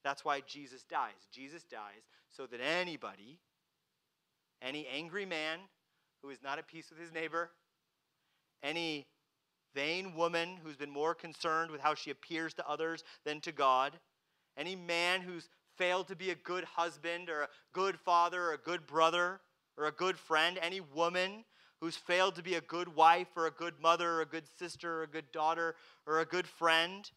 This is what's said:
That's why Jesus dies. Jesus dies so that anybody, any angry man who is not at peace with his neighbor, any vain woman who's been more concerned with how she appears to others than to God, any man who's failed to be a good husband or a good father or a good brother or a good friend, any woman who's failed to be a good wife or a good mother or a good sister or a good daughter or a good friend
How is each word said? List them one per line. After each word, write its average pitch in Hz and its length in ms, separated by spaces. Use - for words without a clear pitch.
That's 143 220
why 143 180
Jesus 131 440
dies. 139 440
Jesus 135 360
dies 107 440
so 135 180
that 120 140
anybody, 139 760
any 139 260
angry 165 380
man 165 440
who 139 80
is 123 120
not 139 160
at 160 100
peace 160 220
with 160 100
his 170 120
neighbor, 165 420
any 156 440
vain 165 420
woman 170 420
who's 156 180
been 143 140
more 151 240
concerned 165 580
with 147 80
how 147 140
she 147 160
appears 160 460
to - 120
others 160 360
than 151 160
to 170 120
God, 139 500
any 175 180
man 175 460
who's 180 260
failed 180 300
to 190 80
be 185 160
a 170 40
good 180 280
husband 170 680
or 151 140
a 131 60
good 185 280
father 175 460
or 160 80
a 143 40
good 160 300
brother 170 520
or 147 80
a 151 60
good 180 280
friend, 165 380
any 180 240
woman 180 640
who's 160 160
failed 180 400
to 170 80
be 180 120
a 160 60
good 175 280
wife 170 480
or 165 80
a 156 60
good 165 280
mother 170 360
or 160 60
a 156 40
good 160 220
sister 170 380
or 160 80
a 151 40
good 151 240
daughter 165 460
or 156 140
a 160 60
good 170 220
friend 170 680